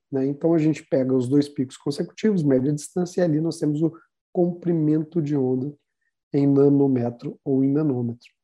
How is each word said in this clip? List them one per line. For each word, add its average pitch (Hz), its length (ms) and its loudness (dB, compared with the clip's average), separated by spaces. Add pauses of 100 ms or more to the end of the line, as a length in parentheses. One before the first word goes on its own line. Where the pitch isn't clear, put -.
(120)
né? 135 140 -2
Então, 143 280 0
a 170 40 4
gente 151 260 0
pega 131 300 0
os 127 140 0
dois 143 220 2
picos - 280 -6
consecutivos, 175 680 -2
mede 131 260 2
a 151 40 -2
distância, 175 480 -6
e - 20 2
ali 156 180 0
nós 160 180 -4
temos 151 220 -2
o 160 100 0 (420)
comprimento 170 880 0
de 147 140 -2
onda 131 380 -2 (600)
em 143 140 2
nanômetro 139 960 2
ou 135 200 0
em 139 80 0
nanômetro, 123 580 -2 (140)